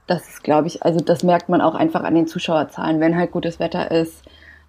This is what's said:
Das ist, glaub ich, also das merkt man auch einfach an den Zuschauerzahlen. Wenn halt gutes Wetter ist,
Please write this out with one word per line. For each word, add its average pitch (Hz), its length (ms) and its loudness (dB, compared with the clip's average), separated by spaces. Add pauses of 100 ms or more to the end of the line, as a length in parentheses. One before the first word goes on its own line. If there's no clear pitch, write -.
Das 175 220 -2
ist, - 140 -20
glaub 151 220 2
ich, - 180 -8
also 170 160 2
das 170 240 0
merkt 175 260 2
man 175 100 2
auch 165 160 2
einfach 160 280 -2
an 160 120 0
den 165 100 4
Zuschauerzahlen. 160 760 -2
Wenn 165 180 2
halt 175 140 -2
gutes 170 280 -6
Wetter 170 320 -4
ist, 165 320 -2 (460)